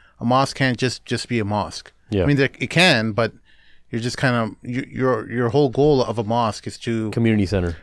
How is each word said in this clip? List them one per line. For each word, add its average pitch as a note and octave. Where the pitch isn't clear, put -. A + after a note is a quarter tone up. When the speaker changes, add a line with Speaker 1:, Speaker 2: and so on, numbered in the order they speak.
Speaker 1:
a A#2+
mosque B2+
can't C3
just, -
just -
be A#2+
a G#2+
mosque. G2+
Speaker 2:
Yeah. G2
Speaker 1:
I -
mean, C#3+
that C3+
it C3+
can, C3+
but A2
you're A#2+
just A#2+
kind B2
of, A2+
you, B2
your, A#2
your A#2
whole C#3
goal C#3
of G#2+
a A2+
mosque A2+
is G2+
to A2
Speaker 2:
Community A2
center. F2